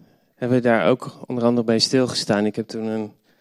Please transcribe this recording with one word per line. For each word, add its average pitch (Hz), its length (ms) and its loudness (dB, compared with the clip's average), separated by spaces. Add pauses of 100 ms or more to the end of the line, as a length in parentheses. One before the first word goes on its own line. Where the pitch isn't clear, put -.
(360)
hebben 127 220 0
we 120 60 2
daar 113 240 2
ook 127 380 -2
onder 123 180 -4
andere 120 220 2
bij 113 140 2
stilgestaan. 110 680 0
Ik 107 100 -2
heb 113 120 -6
toen 110 180 -8
een 110 260 -4 (300)